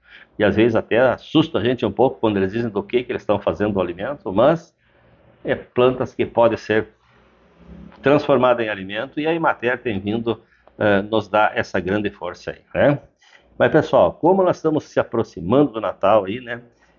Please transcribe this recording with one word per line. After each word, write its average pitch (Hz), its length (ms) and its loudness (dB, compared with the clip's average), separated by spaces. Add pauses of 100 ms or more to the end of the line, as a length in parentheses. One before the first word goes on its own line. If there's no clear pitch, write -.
(380)
e 107 60 2
às 101 100 2
vezes 113 220 4
até 107 240 0
assusta 131 580 0
a 110 60 -2
gente 123 200 -2
um 104 60 0
pouco 123 300 0
quando 107 160 0
eles 95 160 -2
dizem 117 180 -4
do 98 120 -4
que, 123 200 -2
que 123 80 -10
eles 98 120 -8
estão 101 180 -2
fazendo 101 360 -2
o 95 40 0
alimento, 95 520 -8
mas 143 440 0 (680)
é 139 100 -4
plantas 123 600 0
que 110 120 -2
podem 113 300 2
ser 107 320 -2 (1120)
transformadas 127 640 2
em 110 40 -6
alimento, 104 500 -8
e 151 80 -4
a 165 80 -2
emater 127 440 -2
tem 110 200 -6
vindo, 107 440 -4 (360)
eh, 101 240 2
nos 104 260 -2
dar 104 280 2
essa 104 240 -4
grande 101 300 -2
força 85 420 -12
aí, - 80 -20 (140)
né? 127 260 2 (580)
Mas, 123 140 2
pessoal, 139 400 4
como 190 300 2
nós 175 140 0
estamos 156 280 -2
se - 160 -4
aproximando 113 720 0
do 110 80 -8
Natal 98 440 2
aí, 98 160 -8
né? 117 220 -12 (360)